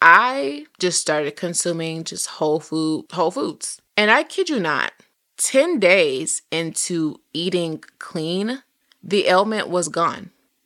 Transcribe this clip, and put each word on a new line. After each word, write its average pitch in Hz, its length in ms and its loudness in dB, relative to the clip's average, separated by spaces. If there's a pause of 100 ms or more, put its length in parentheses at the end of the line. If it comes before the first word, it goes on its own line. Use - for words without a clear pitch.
I 269 640 4 (140)
just 180 220 0
started 151 340 -2
consuming 165 680 -4
just - 240 -8
whole 156 320 0
food, 156 520 -4
whole 170 200 0
foods. - 500 -8 (160)
And 208 120 4
I 277 140 6
kid 349 260 -4
you 277 100 -2
not, 151 340 -2 (440)
ten 294 420 2
days 160 720 2
into 160 680 -4 (140)
eating 170 500 -2 (160)
clean, 185 640 -4 (420)
the 185 240 0
ailment 202 420 2
was 170 180 -2
gone. 165 420 -4 (360)